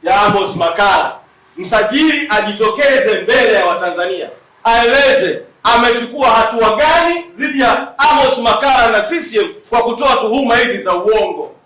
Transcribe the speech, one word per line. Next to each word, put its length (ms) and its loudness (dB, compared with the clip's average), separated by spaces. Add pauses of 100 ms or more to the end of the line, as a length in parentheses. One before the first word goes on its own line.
ya 180 2
Amos 340 0
Makalla, 600 0 (420)
msajili 720 -2
ajitokeze 920 0
mbele 320 2
ya 120 0
Watanzania, 640 -4 (340)
aeleze 800 2 (220)
amechukua 680 0
hatua 460 2
gani 500 2 (120)
dhidi 240 -4
ya 380 -2
Amos 380 2
Makalla 540 2
na 100 0
C 200 -4
C 180 -4
M 140 -2 (160)
kwa 140 0
kutoa 320 0
tuhuma 420 0
hizi 200 -2
za 180 -2
uongo. 600 -2 (100)